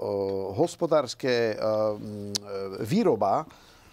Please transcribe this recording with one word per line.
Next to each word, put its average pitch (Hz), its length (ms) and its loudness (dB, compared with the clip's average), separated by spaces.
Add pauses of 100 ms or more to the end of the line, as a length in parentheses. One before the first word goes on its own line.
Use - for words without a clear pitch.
(580)
hospodárske, 135 960 0
e, - 0 -
m, 107 800 -2
e, 98 480 -6
výroba 123 640 4 (480)